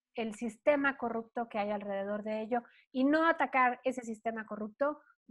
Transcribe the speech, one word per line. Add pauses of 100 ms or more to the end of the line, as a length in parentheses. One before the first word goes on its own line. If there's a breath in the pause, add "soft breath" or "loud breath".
(140)
el
sistema
corrupto
que
hay
alrededor
de
ello, (300 soft breath)
y
no
atacar
ese
sistema
corrupto (300 soft breath)